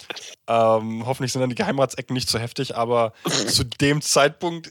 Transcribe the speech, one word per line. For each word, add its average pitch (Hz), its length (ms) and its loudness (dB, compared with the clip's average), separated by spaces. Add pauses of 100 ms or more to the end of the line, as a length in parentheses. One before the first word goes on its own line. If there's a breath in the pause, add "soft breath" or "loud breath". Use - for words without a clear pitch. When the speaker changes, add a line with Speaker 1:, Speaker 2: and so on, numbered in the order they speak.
(480 loud breath)
Speaker 1:
ähm, 113 600 4
hoffentlich 131 240 -2
sind 127 100 -2
dann 127 80 0
die 123 60 -6
Geheimratsecken 139 580 -2
nicht 127 160 -2
so - 80 -2
heftig, 120 380 -6
aber 117 380 0 (120 loud breath)
Speaker 2:
<laughs> 117 220 -2
Speaker 1:
zu - 160 0
dem 143 380 0
Zeitpunkt 160 680 0